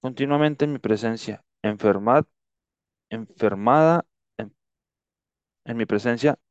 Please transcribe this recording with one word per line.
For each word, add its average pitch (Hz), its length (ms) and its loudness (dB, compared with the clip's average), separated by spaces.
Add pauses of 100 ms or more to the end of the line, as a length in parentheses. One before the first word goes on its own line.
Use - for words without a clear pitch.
Continuamente 143 640 0
en 147 80 -4
mi 131 60 -8
presencia, 110 640 -4 (180)
enfermad, 107 640 2 (840)
enfermada, 113 960 0 (320)
en, 107 160 -12 (1080)
en 117 120 -10
mi 113 100 -4
presencia, 120 520 0 (120)